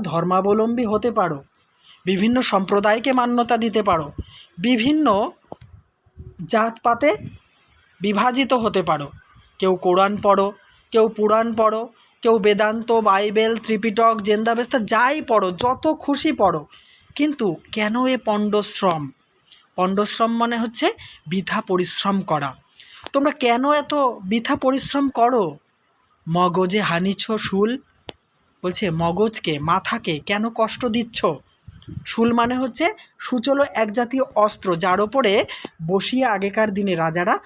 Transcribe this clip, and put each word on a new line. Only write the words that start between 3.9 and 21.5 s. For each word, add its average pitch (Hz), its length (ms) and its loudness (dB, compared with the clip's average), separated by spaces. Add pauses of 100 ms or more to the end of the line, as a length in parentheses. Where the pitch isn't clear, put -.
বিভিন্ন 254 480 2 (1400)
জাতপাতে 233 600 2 (920)
বিভাজিত 240 540 0
হতে 202 280 0
পারো। 151 260 -2 (520)
কেউ 190 160 2
কোরআন 185 360 4 (100)
পড়ো, 196 240 4 (460)
কেউ 226 160 4
পুরাণ 220 460 2
পড়ো, 220 280 2 (400)
কেউ 226 160 4
বেদান্ত, 214 500 2 (140)
বাইবেল, 208 560 2
ত্রিপিটক, 226 640 0
জেন্দাবেস্তা 226 560 0 (140)
যাই 254 300 2
পড়ো, 202 300 2
যত 247 320 -2 (140)
খুশি 285 340 -2
পড়ো, 175 300 0 (520)
কিন্তু 285 320 -2 (260)
কেন 214 220 -2 (120)
এ 262 180 0
পণ্ডশ্রম? 208 760 0 (720)
পণ্ডশ্রম 208 600 0
মানে 233 220 0
হচ্ছে 240 280 -2 (420)
বৃথা 190 320 -4